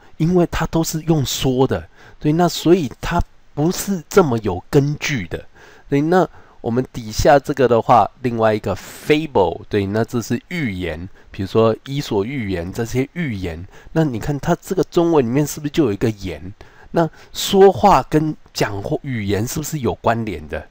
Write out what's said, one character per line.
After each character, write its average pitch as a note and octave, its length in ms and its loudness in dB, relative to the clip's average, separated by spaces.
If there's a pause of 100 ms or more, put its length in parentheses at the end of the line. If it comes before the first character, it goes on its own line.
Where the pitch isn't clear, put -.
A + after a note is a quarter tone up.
(180)
因 E3+ 180 0
为 E3+ 160 4
它 - 140 -4
都 E3 180 -2
是 D#3+ 200 -6
用 D#3 220 0
说 C3 400 0
的， F#2+ 220 -4 (320)
对， D3+ 140 0
那 E3+ 160 2
所 E3 260 4
以 D#3 240 -2
它 F3 220 -2 (340)
不 D3+ 180 0
是 G3 340 -4
这 G3 160 4
么 B2 140 0
有 G#2 320 -4
根 D3 300 2
据 A2+ 280 -4
的。 - 160 -10 (460)
对， C#3 100 2
那 E3 260 4 (360)
我 A#2 100 -4
们 B2 220 0
底 A2 180 -10
下 D3 260 4
这 C#3+ 180 0
个 B2+ 120 2
的 A#2 140 4
话， A2+ 280 4 (120)
另 A#2+ 160 -2
外 A2 160 4
一 G#2+ 60 0
个 G2+ 140 -4
fable， C#3 920 0
对， G2+ 200 0
那 G#2+ 140 -2
这 A#2 200 -4
是 A#2+ 260 -4
寓 D#3 240 -4
言， F2 380 -8 (200)
比 - 120 -10
如 F#2+ 80 -4
说 A2 340 2
伊 C#3 160 -8
索 G#2 240 -2
寓 A2+ 280 -6
言 F2 200 -4
这 A2+ 140 -6
些 B2+ 280 -2
寓 D#3 200 -4
言。 F2+ 340 -8 (240)
那 D#3+ 140 2
你 A#2+ 120 -4
看 D3 220 -4
它 E3+ 220 0
这 - 120 -6
个 F3+ 120 0
中 E3+ 260 2
文 C#3+ 140 4
里 A2+ 40 -2
面 C#3+ 160 0
是 - 140 -10
不 D3 60 -10
是 C#3+ 60 -4
就 E3 120 2
有 A2 80 2
一 G2+ 60 -4
个 B2 140 0
言？ F#2 420 -10 (380)
那 E3 180 0 (240)
说 G3 360 6
话 F#3 400 4
跟 D#3 240 0 (200)
讲 G2+ 280 -4
话 B2+ 200 -6
语 A#2+ 240 -6
言 G2+ 200 -2
是 - 140 -8
不 D3+ 40 -8
是 D3+ 160 -8
有 G#2+ 160 -2
关 A#2 300 -2
联 D#2 220 -10
的？ D#2 240 -10